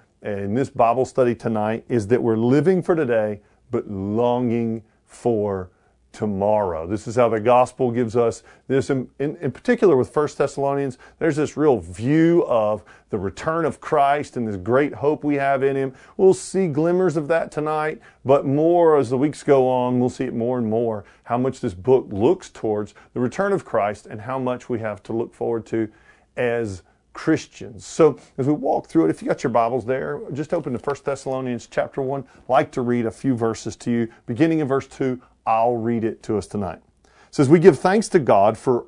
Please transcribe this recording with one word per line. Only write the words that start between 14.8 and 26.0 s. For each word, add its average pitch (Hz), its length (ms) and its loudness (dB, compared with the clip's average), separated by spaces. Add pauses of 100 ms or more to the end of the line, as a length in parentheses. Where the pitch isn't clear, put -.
hope 143 300 -2
we 147 100 0
have 139 300 0
in 139 100 2
him. 135 180 -4 (240)
We'll 190 160 6
see 190 360 -2
glimmers 165 480 0
of 151 120 -4
that 165 220 0
tonight, 156 500 -4 (240)
but 135 220 4
more 160 500 4
as 123 140 2
the 131 80 0
weeks 139 240 -2
go 135 260 4
on, 127 300 0
we'll 123 100 2
see 127 140 -6
it 127 120 -6
more 120 220 -2
and 117 120 -2
more, 110 360 -2 (200)
how 120 120 -4
much 131 220 -2
this 110 160 -6
book 120 360 2
looks 127 380 0
towards 107 460 -6 (180)
the - 60 -8
return 190 340 -2
of 180 120 -2
Christ 104 420 -4
and 107 140 -14
how 127 180 -8
much 127 300 -6
we 120 100 -4
have 104 260 -8
to - 80 -10
look 113 220 -6
forward 117 320 -4
to 113 220 -2 (480)